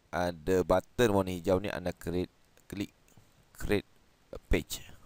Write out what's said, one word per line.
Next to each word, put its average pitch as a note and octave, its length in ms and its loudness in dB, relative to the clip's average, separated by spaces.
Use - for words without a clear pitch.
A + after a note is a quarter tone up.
ada F2 480 0
button F#2 540 2
warna F#2 180 0
hijau F#2 300 2
ni, G#2 80 -6
anda F2 240 -6
create, F2 340 -4
klik G2 240 -10
create - 320 -2
page. - 320 0